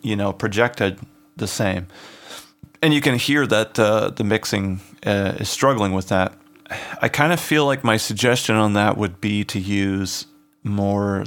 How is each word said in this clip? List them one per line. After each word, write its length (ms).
you 120
know, 160
projected 680
the 120
same. 400
And 100
you 80
can 140
hear 320
that, 320
uh, 360
the 80
mixing, 580
uh, 360
is 100
struggling 440
with 160
that. 240
I 80
kind 240
of 60
feel 260
like 180
my 140
suggestion 580
on 180
that 240
would 220
be 260
to 140
use 680
more, 640